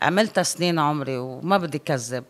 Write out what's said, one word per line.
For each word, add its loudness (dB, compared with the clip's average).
عملتها 2
سنين 0
عمري 0
وما 0
بدي -4
كذب، -4